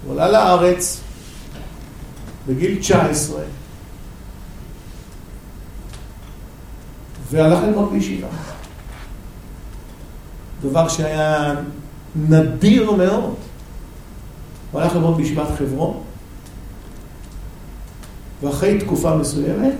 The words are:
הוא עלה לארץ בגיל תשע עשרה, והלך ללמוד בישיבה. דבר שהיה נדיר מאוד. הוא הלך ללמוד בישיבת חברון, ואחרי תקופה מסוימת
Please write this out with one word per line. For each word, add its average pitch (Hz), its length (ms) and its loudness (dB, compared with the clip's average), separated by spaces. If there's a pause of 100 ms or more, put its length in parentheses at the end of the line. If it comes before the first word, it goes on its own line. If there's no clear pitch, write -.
הוא 135 80 -6
עלה 160 180 4
לארץ 180 680 6 (1500)
בגיל 185 320 2
תשע 170 260 6
עשרה, 151 380 0 (4000)
והלך 160 320 8
ללמוד 208 280 4
בישיבה. - 360 0 (2250)
דבר 139 280 4
שהיה 156 640 2 (600)
נדיר 180 760 8
מאוד. 196 440 4 (1400)
הוא 151 100 -2
הלך 175 140 4
ללמוד 165 220 6
בישיבת 151 300 0 (100)
חברון, 139 460 -2 (2500)
ואחרי 175 360 4
תקופה 165 360 2
מסוימת 160 640 2